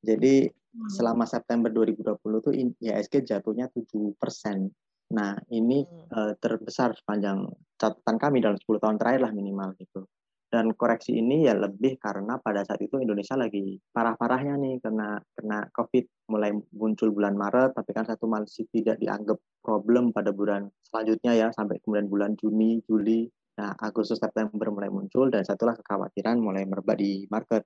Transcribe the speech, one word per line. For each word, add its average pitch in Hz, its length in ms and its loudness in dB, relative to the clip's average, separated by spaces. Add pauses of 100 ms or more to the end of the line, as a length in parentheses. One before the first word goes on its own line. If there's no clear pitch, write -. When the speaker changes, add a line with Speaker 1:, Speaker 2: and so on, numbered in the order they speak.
Speaker 1:
Jadi 135 480 4 (200)
Speaker 2:
Hmm. 110 160 -10
Speaker 1:
selama 120 400 0
September 117 400 0
dua 110 160 4
ribu 110 160 -2
dua 101 160 -2
puluh 110 240 -2
tuh 147 80 0
in-, 127 320 0
I 110 160 -2
H 104 120 -4
G 139 160 2
jatuhnya 110 480 -2
tujuh 107 440 -4
persen. - 560 -4 (400)
Nah, 101 240 -2 (160)
ini, 120 320 2
Speaker 3:
Hmm. - 240 -20
Speaker 1:
eh, 107 320 -2
terbesar 110 560 -2
sepanjang 98 480 -2 (320)
catatan 113 400 0
kami 139 240 2
dalam 104 160 2
sepuluh 107 240 0
tahun 107 160 2
terakhir 120 240 2
lah 113 160 0
minimal 98 400 -6
gitu. 95 320 -14 (400)
Dan 113 240 2
koreksi 117 440 0
ini 135 280 4
ya 117 120 6
lebih 104 400 0
karena 104 440 -6
pada 101 240 -2
saat 104 160 -4
itu 104 160 -4
Indonesia 107 360 -2
lagi 101 440 -4 (160)
parah-parahnya 120 640 0
nih 131 240 -4
kena, 107 400 -4 (160)
kena 107 360 -4
covid. 120 360 0 (200)
Mulai 104 280 2 (160)
muncul 110 400 0
bulan 101 240 2
Maret, 123 400 2
tapi - 160 -8
kan 113 160 -4
satu 113 160 -4
masih 107 480 -4
tidak 110 240 0
dianggap 104 400 -2 (240)
problem 117 480 2
pada 104 240 0
bulan 101 400 -2 (160)
selanjutnya 113 480 2
ya, 110 160 4
sampai 101 320 -4
kemudian 104 240 0
bulan 101 240 0
Juni, 110 560 2
Juli. 110 400 2 (320)
Nah, 101 160 -6
Agustus, 107 400 -2
September 107 560 -2
mulai 101 160 -4
muncul, 98 400 0
dan 104 160 0
satulah 113 320 0
kekhawatiran 101 640 -2
mulai 98 240 -2
merebak 98 320 0
di 98 320 -2
market. 110 360 -2